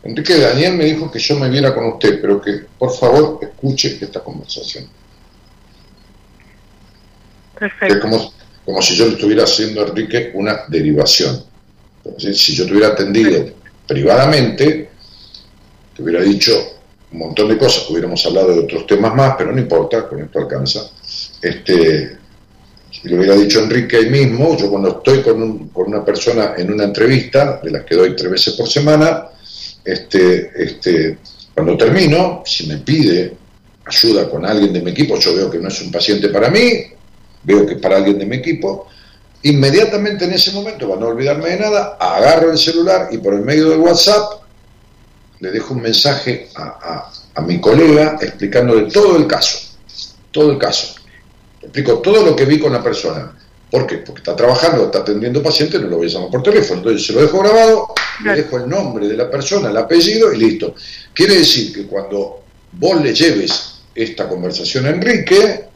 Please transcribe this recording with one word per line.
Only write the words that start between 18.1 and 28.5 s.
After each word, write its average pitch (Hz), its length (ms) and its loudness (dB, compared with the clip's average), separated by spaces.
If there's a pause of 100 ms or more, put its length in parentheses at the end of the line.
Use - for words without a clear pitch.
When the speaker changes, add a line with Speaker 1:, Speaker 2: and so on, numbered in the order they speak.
Speaker 1:
hablado 92 280 2
de 85 80 4
otros 82 260 -6
temas 107 280 2
más, 135 220 2
pero 90 140 -4
no 127 80 -2
importa, 110 480 -2
con 71 140 -10
esto 76 180 -6
alcanza. 69 500 -6 (520)
Este, 82 760 0 (720)
si - 160 -16
le 87 100 -2
hubiera 98 180 4
dicho 104 240 4
a 107 40 2
Enrique 117 340 0
ahí 113 120 4
mismo, 135 480 2
yo 101 120 -2
cuando 98 280 -2
estoy 135 240 4
con 110 200 2
un, 110 280 -6
con 92 180 -4
una 104 160 -4
persona 110 540 0
en 92 160 -4
una 104 120 0
entrevista, 127 800 2
de 82 80 -6
las - 140 -8
que 82 100 0
doy 92 200 4
tres 90 160 -4
veces - 240 0